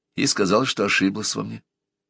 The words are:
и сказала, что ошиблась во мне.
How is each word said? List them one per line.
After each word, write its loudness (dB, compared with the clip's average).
и 0
сказала, 2
что -2
ошиблась 0
во -6
мне. -12